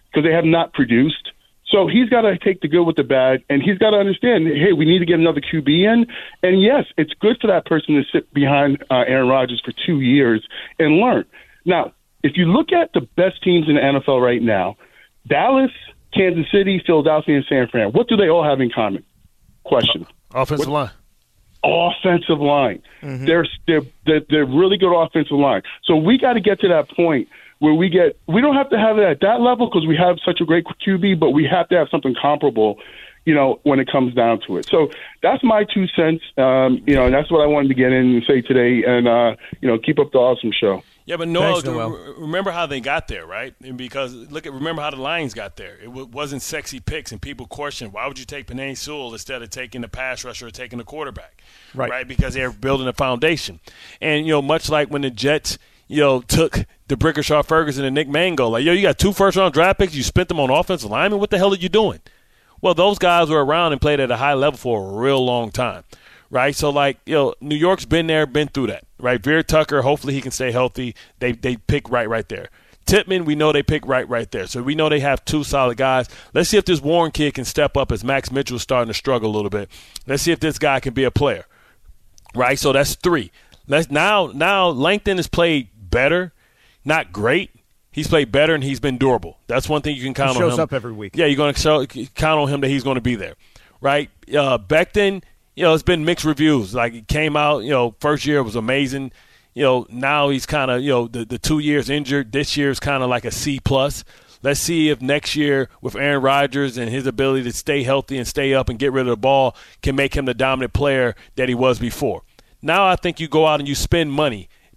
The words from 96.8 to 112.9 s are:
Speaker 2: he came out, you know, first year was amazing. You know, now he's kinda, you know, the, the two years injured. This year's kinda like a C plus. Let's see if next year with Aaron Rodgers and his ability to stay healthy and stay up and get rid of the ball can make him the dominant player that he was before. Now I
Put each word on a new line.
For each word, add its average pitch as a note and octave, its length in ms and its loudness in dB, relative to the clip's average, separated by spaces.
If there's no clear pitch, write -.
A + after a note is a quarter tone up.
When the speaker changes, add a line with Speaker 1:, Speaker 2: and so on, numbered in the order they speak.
Speaker 2:
he A2+ 80 -18
came D3+ 340 -2
out, D3 280 0
you B2+ 40 -8
know, B2 320 0
first D3 240 -2
year D3 180 0
was A2 140 -6
amazing. C3 560 -4
You C#3 120 -2
know, B2+ 260 2
now C#3+ 400 -2
he's C3+ 160 -4
kinda, C3 340 -2
you C#3+ 80 -4
know, B2 180 0
the, A#2 200 -10
the B2 120 -8
two D#3 200 0
years C#3+ 320 -2
injured. C#3 420 -4
This C#3+ 240 -4
year's C#3+ 240 -2
kinda C3+ 260 -2
like B2 200 -2
a A#2 40 -6
C C#3 300 -4
plus. C#3 420 -2
Let's C#3 180 -2
see D#3+ 280 0
if B2+ 140 -2
next C#3+ 340 -4
year C#3 320 0
with B2+ 120 -8
Aaron C#3 280 -2
Rodgers C3+ 560 0
and A#2 100 -6
his C3 180 -6
ability C3+ 380 -2
to A#2+ 80 -6
stay C#3+ 300 -4
healthy C3+ 340 -4
and A#2+ 100 -6
stay C#3 280 -2
up C3 160 0
and A#2 80 -8
get C3+ 140 0
rid C3 100 0
of B2 60 -2
the A#2+ 100 0
ball C3 360 2
can C#3 120 -2
make C#3 220 0
him C#3+ 80 -2
the B2+ 80 -2
dominant C3 400 -2
player C3 420 0
that B2+ 140 -2
he B2 40 0
was B2+ 240 2
before. A2 440 -6
Now F#3 240 0
I F#3 100 2